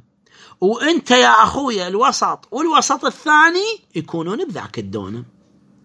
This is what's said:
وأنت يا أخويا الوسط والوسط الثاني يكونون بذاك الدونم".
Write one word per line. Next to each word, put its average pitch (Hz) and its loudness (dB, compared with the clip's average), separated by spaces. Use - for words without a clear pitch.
وأنت 247 0
يا 240 6
أخويا 220 -2
الوسط 202 -2
والوسط 285 -2
الثاني 339 0
يكونون 175 -6
بذاك 123 -12
الدونم". 104 -10